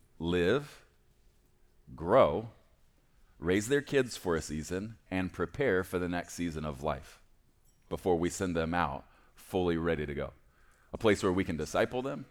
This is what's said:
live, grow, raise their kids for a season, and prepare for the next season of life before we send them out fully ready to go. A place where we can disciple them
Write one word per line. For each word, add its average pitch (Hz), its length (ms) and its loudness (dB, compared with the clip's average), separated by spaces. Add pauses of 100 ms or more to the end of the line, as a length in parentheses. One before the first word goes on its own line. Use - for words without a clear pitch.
(180)
live, 90 680 2 (1080)
grow, 98 540 4 (920)
raise 98 300 0
their 143 120 2
kids 135 380 0
for 85 180 0
a 76 60 -2
season, 90 540 -6 (140)
and 92 220 -2
prepare 95 500 0
for 92 160 -4
the 90 100 -2
next 87 260 -4
season 80 280 -4
of 71 200 -6
life 71 380 -6 (680)
before 87 280 0
we 85 120 0
send 90 260 -2
them 82 200 0
out 78 300 -2 (300)
fully 90 440 0
ready 82 260 0
to 71 80 -8
go. 69 180 -6 (640)
A - 60 -10
place 104 240 4
where 95 100 4
we 95 100 2
can 92 140 -2
disciple 110 460 0
them 139 280 -8